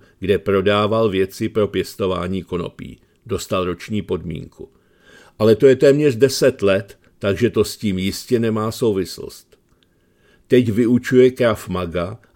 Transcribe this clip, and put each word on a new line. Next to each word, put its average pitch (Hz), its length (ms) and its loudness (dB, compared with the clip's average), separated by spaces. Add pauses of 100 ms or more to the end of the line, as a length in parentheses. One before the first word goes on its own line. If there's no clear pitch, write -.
(200)
kde 95 180 0
prodával 104 720 0
věci 95 400 -2
pro 107 180 0
pěstování 92 760 -4
konopí. - 560 -10 (260)
Dostal 95 400 -4
roční 92 360 -6
podmínku. 85 680 -10 (680)
Ale 110 160 4
to 135 120 6
je 131 80 6
téměř 143 400 4
deset 131 460 0
let, 101 360 -2 (220)
takže 104 300 0
to 104 140 0
s - 140 -6
tím 95 220 -4
jistě 98 400 -2
nemá 110 320 -2
souvislost. - 840 -6 (880)
Teď 123 240 4
vyučuje 123 600 4
Krav 120 380 -2
Maga 90 500 -4 (160)